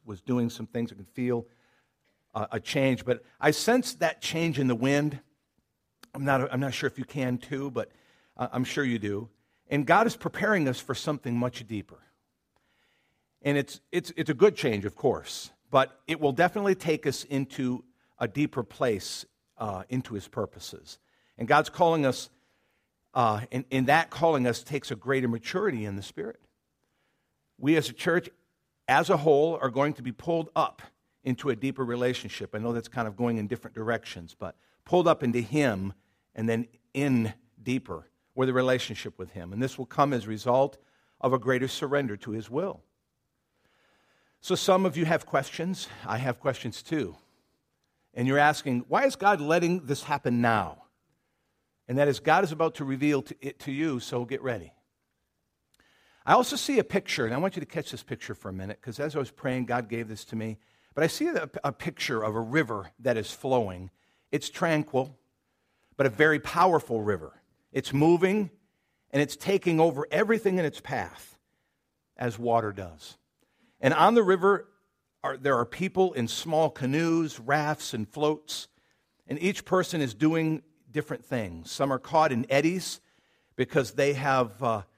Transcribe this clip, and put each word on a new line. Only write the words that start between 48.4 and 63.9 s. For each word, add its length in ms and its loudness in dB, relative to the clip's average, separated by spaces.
"Why 180 2
is 100 2
God 240 4
letting 460 2
this 180 -4
happen 380 0
now?" 420 0
And 100 0
that 100 6
is, 100 0
God 240 4
is 80 -2
about 240 0
to 80 -8
reveal 380 2
to, 180 -14
it 200 -12
to 120 -8
you, 300 -2
so 240 -4
get 160 -6
ready. 320 -6
I 80 6
also 240 4
see 220 2
a 40 4
picture, 420 -2
and 80 -2
I 40 -2
want 180 -2
you 60 -6
to 40 -8
catch 260 -8
this 120 -12
picture 320 -10
for 140 -12
a 40 -8
minute, 280 -10
'cause 180 -10
as 160 -4
I 40 0
was 120 -6
praying, 360 -4
God 200 -2
gave 220 -6
this 160 -12
to 100 -12
me. 220 -6
But 120 2
I 20 2
see 200 -2
a, 220 -4
a 80 -2
picture 520 -6
of 120 -2
a 60 -2
river 580 -2
that 160 0
is 160 -4
flowing. 580 -2